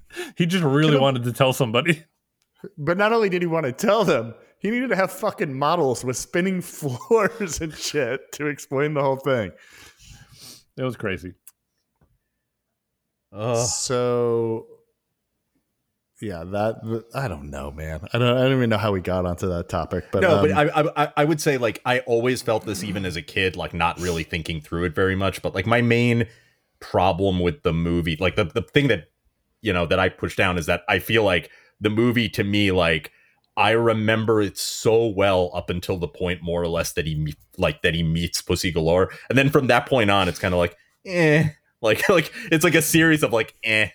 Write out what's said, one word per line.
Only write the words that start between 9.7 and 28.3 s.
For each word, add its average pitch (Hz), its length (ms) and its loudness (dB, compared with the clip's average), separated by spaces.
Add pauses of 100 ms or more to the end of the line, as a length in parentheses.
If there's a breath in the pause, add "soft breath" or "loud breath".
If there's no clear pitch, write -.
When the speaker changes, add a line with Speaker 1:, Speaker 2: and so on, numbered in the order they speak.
Speaker 1:
It 131 60 -8
was 127 140 -6
crazy. 92 380 -8 (2000)
Speaker 3:
Ugh. 117 340 -2
Speaker 2:
So, 120 1000 -2 (1500)
yeah, 90 240 -10
that, 110 600 -4 (100)
I 135 140 -4
don't 71 220 -10
know, 69 200 -10
man. 78 300 -8 (120)
I 120 60 0
don't, 120 180 4
I 131 60 2
don't 131 140 4
even 123 140 2
know 107 80 2
how 104 140 0
we 95 80 0
got 90 260 0
onto 87 220 -2
that 85 200 -4
topic. 87 440 -4
But, 101 100 2
Speaker 3:
No, 160 180 4
but 151 120 4
Speaker 2:
um, 151 220 2
Speaker 3:
I, 151 60 2
I, 151 240 0
I, 151 140 -4
I 147 60 4
would 151 160 2
say, 139 180 0
like, 113 260 -2
I 123 160 0
always 120 420 0
felt 110 220 -2
this 98 200 -6
even 98 200 -4
as 87 120 -4
a 87 60 -6
kid, 92 340 -2
like, 82 180 -6
not 85 260 0
really 85 220 -2
thinking 80 380 -6
through 85 240 -4
it 85 100 -2
very 95 220 2
much. 95 260 -2
But, 87 120 -4
like, 92 120 -4
my 117 160 2
main 117 440 2 (540 soft breath)
problem 92 600 0
with 87 220 -2
the 85 100 0
movie, 82 460 0
like, 90 180 -2